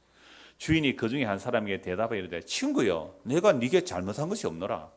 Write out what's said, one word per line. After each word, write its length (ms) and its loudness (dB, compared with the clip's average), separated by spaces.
주인이 400 2
그 100 0
중에 160 0
한 160 0
사람에게 420 0
대답하여 380 -2
이르되 220 -6
친구여, 840 0
내가 300 4
네게 320 2
잘못한 420 -4
것이 180 -6
없노라. 520 -6